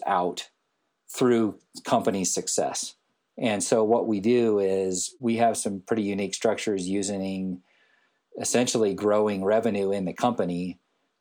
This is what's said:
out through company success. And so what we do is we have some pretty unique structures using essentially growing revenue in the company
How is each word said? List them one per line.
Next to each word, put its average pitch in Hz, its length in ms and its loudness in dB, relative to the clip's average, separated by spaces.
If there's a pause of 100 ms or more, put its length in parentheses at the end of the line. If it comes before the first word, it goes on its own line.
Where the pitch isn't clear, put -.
out 90 440 -2 (600)
through 117 500 2 (240)
company 101 400 0
success. - 720 -4 (420)
And 107 240 -2
so 113 220 2
what 110 240 4
we 104 140 0
do 113 380 4
is 95 600 0
we 117 180 0
have 113 200 2
some 98 240 -6
pretty 110 220 -2
unique 98 300 -2
structures 107 540 -2
using 95 720 -4 (800)
essentially 113 540 0
growing 104 500 2
revenue 104 480 2
in 98 140 -2
the 87 80 -4
company 90 680 -2 (420)